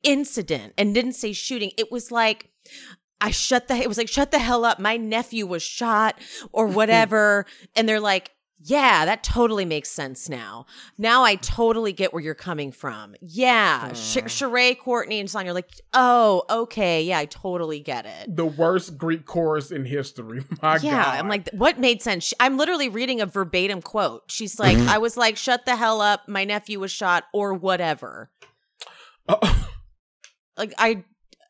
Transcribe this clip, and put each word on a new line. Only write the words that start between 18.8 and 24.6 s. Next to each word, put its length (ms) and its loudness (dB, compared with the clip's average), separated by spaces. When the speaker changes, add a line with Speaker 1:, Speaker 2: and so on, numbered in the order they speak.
Speaker 2:
Greek 280 -4
chorus 440 -2
in 140 -6
history. 680 -8
<laughs> 100 -8
My 160 4
Speaker 1:
Yeah, 260 0
Speaker 2:
God. 140 0
Speaker 1:
I'm 100 -4
like, 220 -4
"What 280 0
made 240 2
sense?" 220 -4
Sh-, 160 -4
I'm 160 4
literally 320 0
reading 320 -4
a 60 -2
verbatim 560 -2
quote. 460 -4
She's 300 -8
like, 200 6